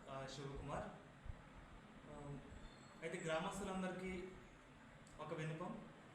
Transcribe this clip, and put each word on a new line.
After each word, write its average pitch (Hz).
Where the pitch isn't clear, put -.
ఆ, 135
శివకుమార్. 139
ఆ, 143
అయితే 170
గ్రామస్తులందరికీ 185
ఒక 156
విన్నపం. 160